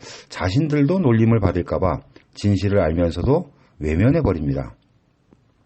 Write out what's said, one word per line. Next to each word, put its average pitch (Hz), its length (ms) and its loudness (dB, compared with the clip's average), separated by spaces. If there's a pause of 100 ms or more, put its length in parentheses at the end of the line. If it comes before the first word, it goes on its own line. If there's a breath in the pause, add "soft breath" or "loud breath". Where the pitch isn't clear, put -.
(280 loud breath)
자신들도 147 720 0
놀림을 113 400 4
받을까봐 85 640 -2 (320 loud breath)
진실을 101 460 0
알면서도 87 720 0 (260 soft breath)
외면해버립니다. 78 960 0 (920)